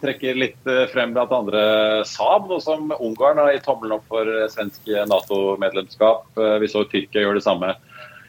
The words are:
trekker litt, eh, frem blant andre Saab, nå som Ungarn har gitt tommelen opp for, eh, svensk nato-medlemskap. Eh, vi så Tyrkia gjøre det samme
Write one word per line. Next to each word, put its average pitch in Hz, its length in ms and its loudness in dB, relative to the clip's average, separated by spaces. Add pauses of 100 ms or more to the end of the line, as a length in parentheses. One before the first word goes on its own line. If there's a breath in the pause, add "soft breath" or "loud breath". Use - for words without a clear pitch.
trekker 131 360 -4
litt, 131 300 -4
eh, 127 260 2
frem 117 200 -2
blant 123 180 -2
andre 107 720 2
Saab, 190 440 0
nå 175 120 -4
som 156 300 -4
Ungarn 131 460 0
har 147 160 4
gitt 135 100 -4
tommelen 113 300 -4
opp 107 140 -6
for, 113 140 -2
eh, 110 260 -2
svensk 107 380 -10 (220)
nato-medlemskap. 98 1300 0
Eh, 107 220 2
vi 107 80 2
så 107 180 0
Tyrkia - 360 -2
gjøre 101 200 2
det - 20 -8
samme 92 320 0 (540 loud breath)